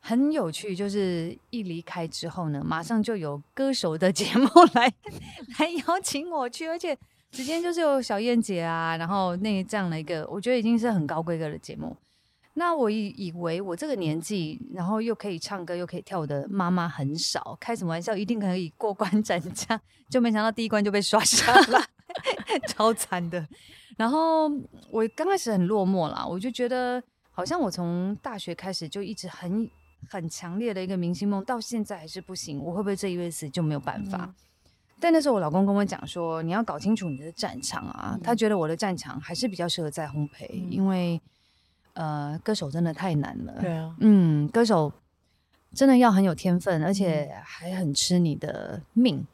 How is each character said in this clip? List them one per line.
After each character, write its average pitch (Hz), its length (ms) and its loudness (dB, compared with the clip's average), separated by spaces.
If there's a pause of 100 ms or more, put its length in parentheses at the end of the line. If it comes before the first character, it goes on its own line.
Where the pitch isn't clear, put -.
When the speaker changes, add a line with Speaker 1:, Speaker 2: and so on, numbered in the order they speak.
Speaker 1:
很 262 240 4
有 226 220 0
趣， 196 240 -6
就 202 100 -2
是 185 480 -2 (140)
一 233 140 -6
离 170 180 -6
开 165 260 -8
之 156 220 -8
后 160 220 -4
呢， 143 120 -4
马 160 200 -4
上 214 200 0
就 220 140 -2
有 147 260 -6 (120)
歌 269 180 0
手 170 240 -2
的 185 160 4
节 208 140 -2 (100)
目 262 100 6 (280)
来， 240 180 6 (280)
<laughs> - 380 -16
来 311 100 2 (180)
邀 349 160 2
请 320 280 -4
我 294 160 -2
去， 320 220 -8
而 330 100 -4
且 339 160 -4 (360)
直 262 120 -10
接 311 180 -2
就 349 120 -2
是 339 80 0
有 277 220 4
小 208 180 -2
燕 240 200 2
姐 185 220 -2
啊， 165 360 -2
然 165 100 -4
后 185 280 0
那， 196 280 0
这 208 140 -4
样 185 100 0
的 160 100 -2
一 160 40 -6
个， 156 280 -4
我 190 80 -6
觉 226 140 0
得 254 60 4
已 233 40 0
经 233 160 4
是 233 120 2
很 175 160 2
高 160 160 -2
规 165 160 -2
格 160 100 -4
的 156 100 -8
节 - 160 -14
目。 156 220 -10 (560)
那 339 220 0
我 254 160 2
以， 208 260 -4
以 185 160 -6
为 170 300 -4
我 185 120 -4
这 311 140 -6
个 277 80 -2
年 160 240 0
纪， 165 400 -4 (140)
然 175 120 -4
后 214 140 0
又 226 140 -2
可 208 160 -8
以 170 80 -6
唱 185 260 -8
歌 175 100 -8
又 175 120 -6
可 170 100 -10
以 - 60 -8
跳 185 180 -6
舞 156 60 -4
的 143 240 -4
妈 190 200 0
妈 180 160 2
很 143 320 -4
少， - 400 -6
开 - 160 -6
什 220 80 -8
么 175 80 -2
玩 165 120 -4
笑， 214 120 -2
一 202 120 -4
定 233 120 -2
可 196 180 0
以 180 200 -4
过 214 160 -2
关 202 300 0
斩 180 180 0 (140)
将， - 260 -4 (300)
就 254 100 4
没 233 100 4
想 214 140 2
到 226 80 2
第 226 140 -2
一 - 20 -2
关 208 160 2
就 208 60 2
被 202 100 2
刷 208 240 4
下 - 280 4
来， 262 300 8 (420)
<laughs> - 440 -2
超 220 240 4
惨 180 380 -4
的。 165 180 -6 (480)
然 226 140 2
后 320 400 4 (400)
我 220 260 0
刚 311 100 -2
开 381 120 2
始 - 120 -4
很 190 160 4
落 196 200 2
寞 180 220 2
啦， - 180 -6
我 175 120 -6
就 220 120 -4
觉 247 180 -2
得 247 340 -2 (280)
好 - 120 -8
像 320 160 -4
我 240 120 0
从 175 500 -2
大 247 160 -10
学 180 180 -8
开 185 180 -10
始 170 160 -8
就 196 140 -8
一 202 120 -8
直 - 140 -14
很， 196 400 -4 (400)
很 170 200 -8
强 175 300 -8
烈 226 160 -2
的 185 80 -4
一 185 40 -4
个 190 100 -2
明 175 180 0
星 196 140 -2
梦， 196 160 -2
到 240 160 -4
现 220 240 -4
在 196 120 -10
还 160 100 -16
是 160 140 -12
不 185 140 -14
行， 147 260 -8
我 156 120 -6
会 190 100 -4
不 190 40 -2
会 202 80 0
这 196 140 -4
一 180 80 -2
辈 170 140 -4
子 156 180 -8
就 170 140 -2
没 151 100 2
有 143 80 -2
办 202 240 -6
法？ 190 180 -6
Speaker 2:
嗯。 180 120 -12 (640)
Speaker 1:
但 339 120 4
那 320 80 6
时 285 80 0
候 254 60 4
我 202 60 2
老 160 80 0
公 180 160 4
跟 196 100 4
我 202 100 4
讲 190 220 -6
说 165 360 -4
：“你 165 80 -2
要 202 120 0
搞 165 160 -4
清 196 160 2
楚 196 140 -2
你 135 100 -4
的 151 140 -12
战 - 280 -6
场 - 240 -6
啊。” - 340 -8
Speaker 2:
嗯。 - 40 -6
Speaker 1:
他 233 120 2
觉 220 140 2
得 214 80 2
我 160 120 0
的 165 80 -2
战 190 200 -2
场 - 240 -10
还 165 140 -10
是 240 140 -2
比 190 80 -6
较 175 120 -2
适 170 120 -2
合 156 100 -2
在 156 160 -6
烘 147 220 -4
焙， - 240 -16
Speaker 2:
嗯。 180 180 -8
Speaker 1:
因 190 160 2
为， 180 340 0 (720)
呃， 151 500 -4
歌 214 100 -2
手 180 160 -4
真 156 140 0
的 165 100 2
太 165 220 -2
难 143 300 0
了。 - 160 -12
Speaker 2:
对 180 120 -2
啊。 160 280 -6
Speaker 1:
嗯， 170 480 8
歌 233 160 4
手 170 280 4 (800)
真 - 160 6
的 262 80 10
要 247 140 8
很 196 120 6
有 185 120 4
天 180 240 2
分， 170 240 2
而 175 100 2
且 165 400 0
Speaker 2:
嗯。 - 120 -16
Speaker 1:
还 175 320 -10
很 160 180 0
吃 180 240 2
你 165 160 4
的 - 480 -8 (100)
命。 208 420 4